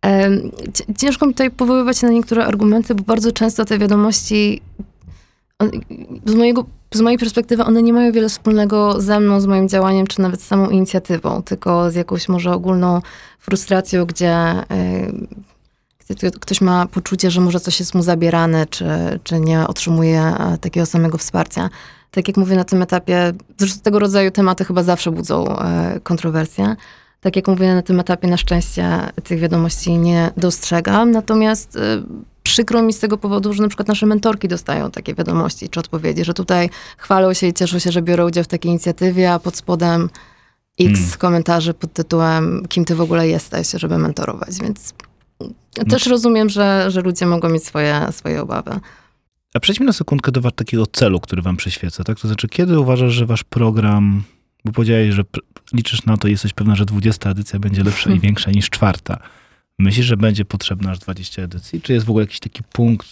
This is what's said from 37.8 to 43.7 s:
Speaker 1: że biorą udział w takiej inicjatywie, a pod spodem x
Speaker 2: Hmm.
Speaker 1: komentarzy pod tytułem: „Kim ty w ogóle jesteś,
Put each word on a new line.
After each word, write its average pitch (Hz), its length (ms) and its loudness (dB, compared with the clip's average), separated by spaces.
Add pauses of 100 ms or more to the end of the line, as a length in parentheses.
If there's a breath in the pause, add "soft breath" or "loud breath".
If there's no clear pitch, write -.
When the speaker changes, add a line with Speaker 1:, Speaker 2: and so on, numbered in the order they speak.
Speaker 1:
że 170 100 0
biorą 175 240 2
udział 170 180 0
w - 40 -20
takiej 170 220 -4
inicjatywie, 180 600 0
a 175 60 0
pod 175 180 -8
spodem 170 540 0 (720 loud breath)
x 104 200 4
Speaker 2:
Hmm. 87 180 -2
Speaker 1:
komentarzy 170 560 0
pod - 180 -12
tytułem: 165 760 0
„Kim 175 160 0
ty 170 100 -2
w 160 60 -2
ogóle 165 280 2
jesteś, 165 420 -4